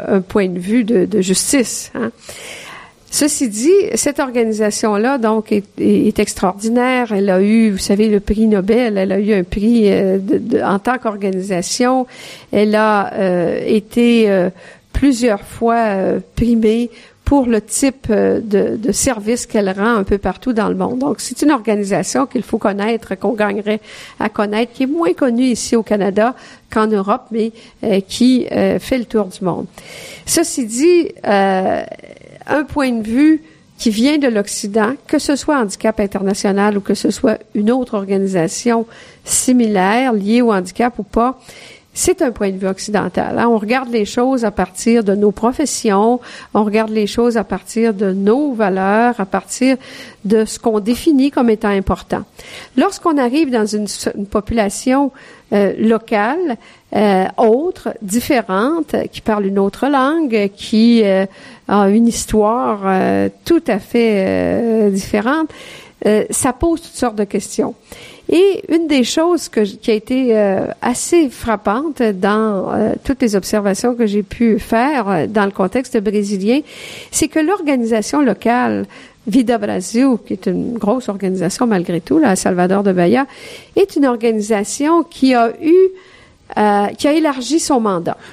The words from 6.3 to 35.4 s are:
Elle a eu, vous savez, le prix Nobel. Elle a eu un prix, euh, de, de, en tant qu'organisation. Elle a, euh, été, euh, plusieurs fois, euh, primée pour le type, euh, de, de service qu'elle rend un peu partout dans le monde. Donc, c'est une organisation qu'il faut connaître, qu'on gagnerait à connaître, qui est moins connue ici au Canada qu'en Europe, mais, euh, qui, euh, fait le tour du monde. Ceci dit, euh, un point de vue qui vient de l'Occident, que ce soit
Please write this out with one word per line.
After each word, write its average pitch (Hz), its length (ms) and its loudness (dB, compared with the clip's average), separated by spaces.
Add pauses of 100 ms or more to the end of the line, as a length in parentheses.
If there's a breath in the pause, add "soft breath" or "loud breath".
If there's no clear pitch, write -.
Elle 202 180 0
a 185 140 2
eu, 220 260 4
vous 190 80 -2
savez, 214 320 2
le 208 100 2
prix 220 280 0
Nobel. 214 500 2
Elle 190 140 0
a 190 80 0
eu 214 140 0
un 190 100 2
prix, 220 400 2
euh, 190 340 2
de, 196 220 -2
de, 214 240 -2
en 196 160 0
tant 247 180 -2
qu'organisation. 208 1080 -2 (440 loud breath)
Elle 208 220 2
a, 214 400 2
euh, 180 540 0
été, 226 640 2
euh, 185 180 2 (440 loud breath)
plusieurs 240 500 2
fois, 233 320 -2
euh, 202 440 0 (160)
primée 233 540 2 (340 loud breath)
pour 277 220 2
le 220 160 2
type, - 480 -2
euh, 196 340 2
de, 208 340 0
de 208 140 -2
service 226 540 -2
qu'elle 202 240 0
rend 202 260 0
un 196 80 0
peu 202 140 -2
partout 202 340 -4
dans 214 180 -2
le 180 60 -2
monde. 214 220 -4
Donc, 277 240 -2
c'est - 220 -6
une 294 80 4
organisation 208 760 -2
qu'il 247 160 -4
faut - 160 -4
connaître, 208 560 -2
qu'on 262 200 -4
gagnerait 208 460 -2 (400 loud breath)
à 233 100 -2
connaître, 214 440 -2
qui 269 100 -4
est 262 40 0
moins 330 260 0
connue 247 300 0
ici 254 320 0
au 226 80 2
Canada 208 500 0 (380 loud breath)
qu'en 214 160 0
Europe, 208 420 -2
mais, 220 220 -2 (320 loud breath)
euh, 202 180 2
qui, 247 500 2
euh, 190 280 0
fait - 180 -4
le 226 80 -4
tour 214 200 -2
du 185 200 -10
monde. - 220 -4 (580 loud breath)
Ceci 311 400 -2
dit, 302 440 2 (180)
euh, 190 560 0 (600)
un 294 200 0
point 269 260 -2
de 220 160 -4
vue 302 340 4 (360 loud breath)
qui - 120 0
vient 254 280 2
de 277 100 2
l'Occident, 214 680 -2 (120)
que 302 100 0
ce 277 200 0
soit 294 200 -2